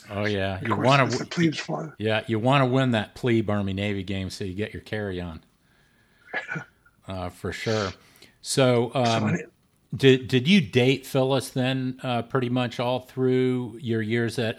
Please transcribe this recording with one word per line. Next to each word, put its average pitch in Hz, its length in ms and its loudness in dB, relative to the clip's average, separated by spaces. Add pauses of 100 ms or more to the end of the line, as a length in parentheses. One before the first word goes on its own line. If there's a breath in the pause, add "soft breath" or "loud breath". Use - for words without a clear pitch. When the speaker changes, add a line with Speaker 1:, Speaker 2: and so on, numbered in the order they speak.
(100)
Speaker 1:
Oh, 104 160 -4
yeah. 98 320 -2
Speaker 2:
Of 110 100 -8
Speaker 1:
You 107 60 0
Speaker 2:
course, 104 120 0
Speaker 1:
wanna 135 180 6
Speaker 2:
that's 117 100 -2
Speaker 1:
w-, 135 140 -6
Speaker 2:
the - 60 -12
plebes' 165 240 0
flaw. 160 400 -8
Speaker 1:
yeah, 110 300 -2
you 113 100 0
wanna 131 280 4
win 127 260 2
that 104 240 -2
plebe 113 340 0
Army-Navy 98 540 -2
game 95 260 -4
so - 140 -10
you 90 100 -8
get 104 180 -6
your - 100 -12
carry-on. 90 600 -6 (880 soft breath)
<laughs> - 300 -8 (440)
Uh, 92 220 -6
for 87 240 -8
sure. 107 400 -2 (480 loud breath)
So, 123 540 2
Speaker 2:
So - 0 -
Speaker 1:
um, 113 340 2
Speaker 2:
any- 170 140 -2 (520)
Speaker 1:
did, 131 320 6
did 127 220 0
you 196 140 6
date 123 420 2
Phyllis 131 460 0
then, 131 520 -2
uh, 120 200 -2
pretty 123 260 -2
much 123 320 -2
all 123 200 0
through 127 800 0
your 113 220 -2
years 113 380 0
at 113 200 -2